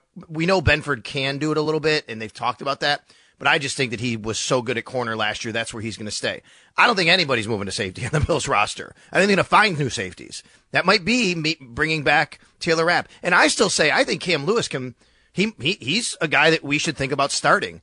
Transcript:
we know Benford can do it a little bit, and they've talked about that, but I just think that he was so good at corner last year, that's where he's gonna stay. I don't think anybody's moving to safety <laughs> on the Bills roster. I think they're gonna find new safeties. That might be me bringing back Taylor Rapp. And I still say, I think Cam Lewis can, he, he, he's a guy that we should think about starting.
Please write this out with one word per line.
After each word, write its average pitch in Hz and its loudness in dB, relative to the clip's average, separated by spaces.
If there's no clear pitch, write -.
we 160 -2
know 190 4
Benford 143 0
can 139 -4
do 151 -2
it 151 0
a 156 2
little 156 0
bit, 151 0
and 113 -10
they've 107 -10
talked 120 -4
about 135 -4
that, 147 -2
but 135 -2
I 151 4
just 139 -4
think 131 -2
that 113 -6
he 117 -2
was 107 -4
so 131 0
good 117 -4
at 117 -6
corner 120 -4
last 107 -4
year, 117 -6
that's 113 -4
where 113 -10
he's 110 -8
gonna 104 -10
stay. 104 -6
I 202 6
don't 240 2
think 180 2
anybody's 135 2
moving 107 -2
to 95 -6
safety 101 -6
<laughs> - -
on 117 -4
the 151 0
Bills 147 -2
roster. 107 -2
I - 0
think 185 4
they're 202 4
gonna 170 2
find 190 4
new 139 -2
safeties. - -8
That 151 0
might 202 4
be 214 2
me 160 -2
bringing 147 -4
back 151 2
Taylor 165 2
Rapp. 165 0
And 180 2
I 262 6
still 233 2
say, 156 2
I 214 2
think 226 -4
Cam 151 -2
Lewis 208 0
can, 127 -8
he, 214 -2
he, 139 -2
he's 170 -4
a 170 -2
guy 143 4
that 160 2
we 143 -2
should 147 -4
think 135 -4
about 139 0
starting. 143 0